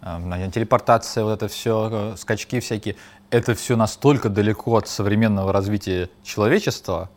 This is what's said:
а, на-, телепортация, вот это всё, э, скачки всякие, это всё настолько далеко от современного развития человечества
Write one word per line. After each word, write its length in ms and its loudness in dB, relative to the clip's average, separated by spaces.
а, 160 -8
на-, 320 -6
телепортация, 720 2
вот 80 0
это 160 -4
всё, 400 -2
э, 40 -16
скачки 420 -4
всякие, 360 -6
это 240 2
всё 220 -2
настолько 520 2
далеко 480 2
от 120 2
современного 640 2
развития 580 0
человечества 920 0